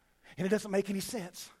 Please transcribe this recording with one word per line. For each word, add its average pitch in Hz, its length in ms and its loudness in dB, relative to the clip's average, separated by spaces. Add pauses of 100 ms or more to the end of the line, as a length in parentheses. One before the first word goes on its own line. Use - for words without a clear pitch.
(360)
And 175 100 0
it 185 40 2
doesn't 208 200 2
make 202 200 4
any 196 100 -2
sense. - 480 -6 (120)